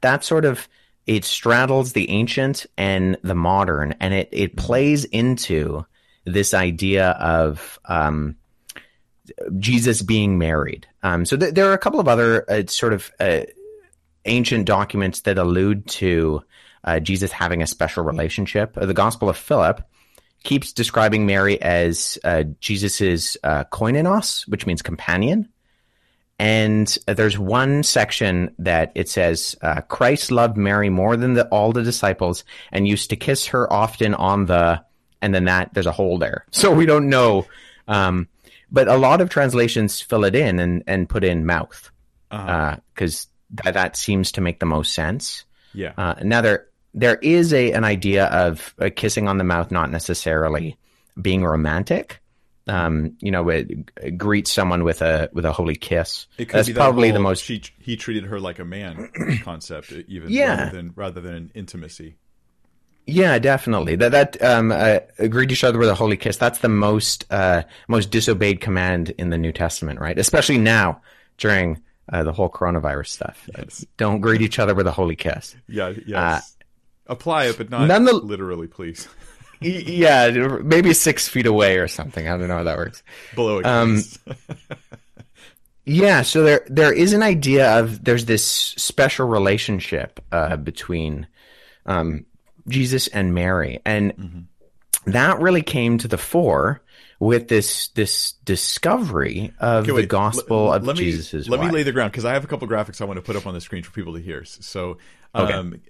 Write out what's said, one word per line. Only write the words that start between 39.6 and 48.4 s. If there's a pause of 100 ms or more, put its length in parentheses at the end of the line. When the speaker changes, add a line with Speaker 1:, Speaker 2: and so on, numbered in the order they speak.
Speaker 1:
fill
it
in
and,
and
put
in
mouth, (400)
Speaker 2:
Uh-huh.
Speaker 1:
uh, (200)
'cause (240)
tha-,
that
seems
to
make
the
most
sense. (280)
Speaker 2:
Yeah.
Speaker 1:
Uh,
now
there, (300)
there
is
a,
an
idea
of,